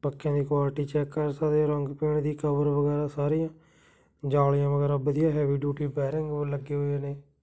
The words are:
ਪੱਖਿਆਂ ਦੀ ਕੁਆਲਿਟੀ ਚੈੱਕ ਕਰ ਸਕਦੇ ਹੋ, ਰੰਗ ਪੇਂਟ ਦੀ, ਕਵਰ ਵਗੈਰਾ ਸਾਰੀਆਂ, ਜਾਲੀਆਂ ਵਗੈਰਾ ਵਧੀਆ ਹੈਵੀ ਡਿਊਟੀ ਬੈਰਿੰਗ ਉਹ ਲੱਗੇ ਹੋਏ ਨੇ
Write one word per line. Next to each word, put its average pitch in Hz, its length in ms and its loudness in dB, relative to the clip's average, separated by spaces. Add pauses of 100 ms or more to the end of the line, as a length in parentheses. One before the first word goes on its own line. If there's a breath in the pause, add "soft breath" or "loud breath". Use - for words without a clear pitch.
ਪੱਖਿਆਂ 143 320 -2
ਦੀ 143 100 2
ਕੁਆਲਿਟੀ 143 400 0
ਚੈੱਕ 147 260 0
ਕਰ 151 220 -2
ਸਕਦੇ 151 300 2
ਹੋ, 151 60 2
ਰੰਗ 143 220 0
ਪੇਂਟ 151 320 0
ਦੀ, 147 120 -2
ਕਵਰ 147 360 0
ਵਗੈਰਾ 147 380 2
ਸਾਰੀਆਂ, 147 400 0 (720 soft breath)
ਜਾਲੀਆਂ 143 480 2
ਵਗੈਰਾ 143 280 2
ਵਧੀਆ 147 320 2
ਹੈਵੀ 143 260 0
ਡਿਊਟੀ 143 320 -2
ਬੈਰਿੰਗ 151 440 -2
ਉਹ 147 140 -2
ਲੱਗੇ 143 280 -6
ਹੋਏ 143 240 -2
ਨੇ 143 160 -6 (280)